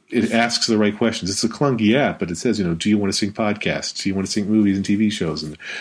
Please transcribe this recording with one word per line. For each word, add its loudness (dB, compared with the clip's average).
it 0
asks 0
the 2
right 2
questions. -2
It's -2
a 0
clunky 2
app, 0
but -4
it -6
says, 0
you 0
know, 0
"Do -2
you 6
want 0
to -2
sync -2
podcasts? -2
Do -2
you 0
want -2
to -6
sync -2
movies 4
and -2
T 2
V 2
shows? -4
And -10